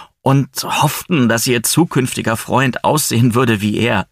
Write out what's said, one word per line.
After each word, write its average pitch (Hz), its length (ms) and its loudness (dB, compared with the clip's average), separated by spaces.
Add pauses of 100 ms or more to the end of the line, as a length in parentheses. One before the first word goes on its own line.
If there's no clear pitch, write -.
(200)
und 135 300 2 (120)
hofften, 143 680 0
dass 113 160 0
ihr 120 160 0
zukünftiger 131 760 0
Freund 123 480 -2
aussehen 120 500 2
würde 117 280 2
wie 104 160 -2
er. 110 340 -2